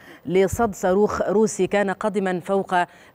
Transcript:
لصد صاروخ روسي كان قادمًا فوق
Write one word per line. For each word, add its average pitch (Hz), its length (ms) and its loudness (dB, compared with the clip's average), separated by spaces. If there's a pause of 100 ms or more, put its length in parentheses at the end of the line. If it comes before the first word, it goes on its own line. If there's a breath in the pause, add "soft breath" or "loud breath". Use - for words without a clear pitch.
(260 loud breath)
لصد 190 500 0
صاروخ 196 460 0
روسي 202 460 0
كان 202 240 0
قادمًا 185 480 -2
فوق 190 360 -2 (400 loud breath)